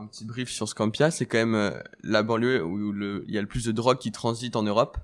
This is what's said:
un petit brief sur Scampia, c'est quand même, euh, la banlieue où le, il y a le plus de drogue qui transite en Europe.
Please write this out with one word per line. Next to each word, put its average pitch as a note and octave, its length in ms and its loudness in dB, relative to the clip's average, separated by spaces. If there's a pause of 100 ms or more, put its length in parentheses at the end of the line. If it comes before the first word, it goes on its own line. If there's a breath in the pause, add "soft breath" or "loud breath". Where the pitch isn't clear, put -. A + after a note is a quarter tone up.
un G#2+ 60 -12
petit - 180 -16
brief A#2 260 -6
sur - 180 -4
Scampia, A2+ 440 2
c'est B2 140 -2
quand A#2 120 2
même, A2+ 160 4
euh, G#2 160 2 (320)
la G#2+ 220 2
banlieue A#2 400 2
où G#2 260 -2
le, G2+ 380 -4
il A2 60 -6
y G#2 40 0
a - 20 0
le G2+ 60 -2
plus A2+ 180 -6
de A#2 60 0
drogue A#2 280 2
qui A#2 120 -4
transite A#2 460 -4
en G#2+ 80 2
Europe. G#2+ 400 2